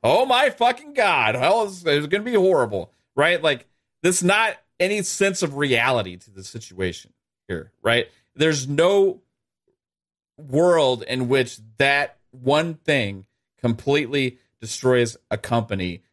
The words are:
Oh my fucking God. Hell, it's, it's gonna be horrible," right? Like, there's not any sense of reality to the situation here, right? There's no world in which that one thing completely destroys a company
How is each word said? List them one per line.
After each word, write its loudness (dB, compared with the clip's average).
Oh 4
my 2
fucking -2
God. 2
Hell, 2
it's, -10
it's 0
gonna -2
be -2
horrible," 2
right? 2
Like, -2
there's 0
not 0
any 0
sense -2
of -4
reality 0
to -20
the -20
situation -8
here, -10
right? 0
There's 0
no 2
world 2
in -4
which 0
that 0
one -2
thing -2
completely -2
destroys 0
a -2
company -4